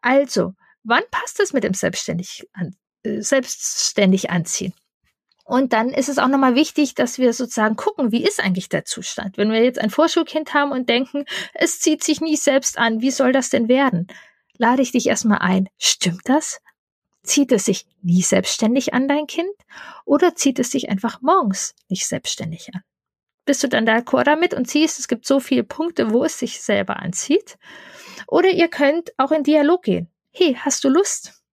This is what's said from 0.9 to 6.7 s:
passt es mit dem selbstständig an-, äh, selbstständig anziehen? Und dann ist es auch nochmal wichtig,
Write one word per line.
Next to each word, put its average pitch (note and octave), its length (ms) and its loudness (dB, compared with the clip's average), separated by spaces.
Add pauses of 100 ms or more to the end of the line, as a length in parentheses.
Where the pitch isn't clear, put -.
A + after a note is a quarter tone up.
passt - 300 -6
es G4+ 120 2
mit B3+ 120 0
dem F#3 100 0
selbstständig - 760 -6
an-, F#3 240 -8 (260)
äh, G#3+ 180 -6
selbstständig - 1080 0
anziehen? F3+ 420 -4 (800)
Und B3+ 220 0
dann A3+ 160 2
ist C4+ 200 -2
es C#4 120 -2
auch B3+ 80 2
nochmal C4+ 260 4
wichtig, D4 400 2